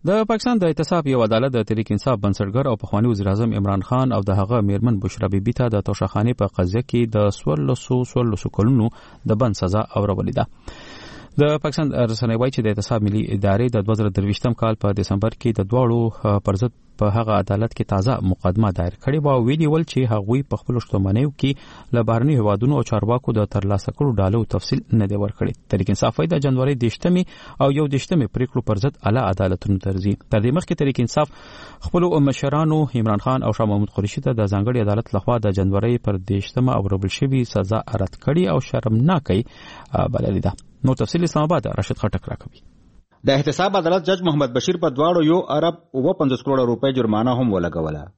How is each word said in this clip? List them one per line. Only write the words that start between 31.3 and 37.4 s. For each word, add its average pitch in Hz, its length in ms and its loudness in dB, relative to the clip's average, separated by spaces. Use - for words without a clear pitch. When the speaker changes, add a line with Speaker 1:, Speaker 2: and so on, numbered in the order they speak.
Speaker 1:
خپلو 175 400 0
مشرانو 147 640 2
عمران 110 220 2
خان 131 260 -2
او 110 80 0
شاه 110 160 0
محمود 104 220 0
قریشي 101 320 -4
ته 135 120 0
د 110 120 0
ځانګړي 104 320 0
عدالت 107 380 0
لخوا 120 220 0
د 110 120 0
جنوري 98 480 2
پر 101 200 -2
دېرشتمه 101 560 -2
اورول 98 360 0
شوي 135 340 0